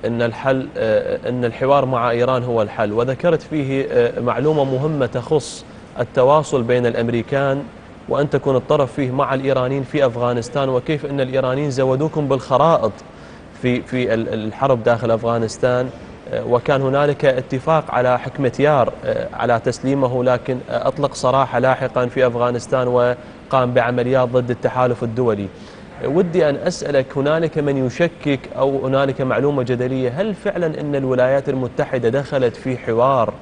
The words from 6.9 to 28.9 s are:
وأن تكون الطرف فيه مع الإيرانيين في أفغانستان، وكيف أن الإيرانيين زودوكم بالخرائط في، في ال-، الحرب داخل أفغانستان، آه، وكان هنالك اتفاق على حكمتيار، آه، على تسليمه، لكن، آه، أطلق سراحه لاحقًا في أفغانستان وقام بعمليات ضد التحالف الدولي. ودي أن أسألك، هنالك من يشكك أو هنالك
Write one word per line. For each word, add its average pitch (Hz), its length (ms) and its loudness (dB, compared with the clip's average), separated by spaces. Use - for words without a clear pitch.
وأن 139 200 0
تكون 135 260 0
الطرف 139 380 2
فيه 131 180 -2
مع 135 220 0
الإيرانيين 135 500 0
في 139 220 0
أفغانستان، 123 640 0
وكيف 143 360 0
أن 139 160 -2
الإيرانيين 131 500 0
زودوكم 135 560 0
بالخرائط 131 640 4
في، 123 200 0
في 123 320 -2
ال-، 113 200 -2
الحرب 113 500 -2
داخل 117 280 2
أفغانستان، 117 800 0
آه، 113 160 -2
وكان 131 320 2
هنالك 139 440 2
اتفاق 135 680 0
على 123 280 2
حكمتيار، 135 720 2
آه، 120 280 -2
على 117 320 0
تسليمه، 131 580 0
لكن، 127 340 0
آه، 123 180 -2
أطلق 139 260 -2
سراحه 127 460 0
لاحقًا 127 460 0
في 127 220 2
أفغانستان 120 600 0
وقام 123 840 0
بعمليات 123 560 2
ضد 123 200 0
التحالف 123 540 0
الدولي. 113 440 0
ودي 165 440 2
أن 139 60 0
أسألك، 143 500 -2
هنالك 156 420 0
من 139 280 0
يشكك 143 540 -2
أو 135 280 0
هنالك 135 360 0